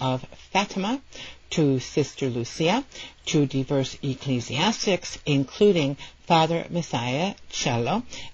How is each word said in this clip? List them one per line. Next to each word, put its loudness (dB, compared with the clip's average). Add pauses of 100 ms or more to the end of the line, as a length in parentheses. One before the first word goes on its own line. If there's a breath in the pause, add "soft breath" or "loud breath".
of -2 (280)
Fatima, -2 (500 loud breath)
to 4
Sister -2
Lucia, 0 (420 loud breath)
to 4
diverse 0
ecclesiastics, -2
including 4 (300 loud breath)
Father 4
Messiah -2 (160)
Cello, 0 (320 loud breath)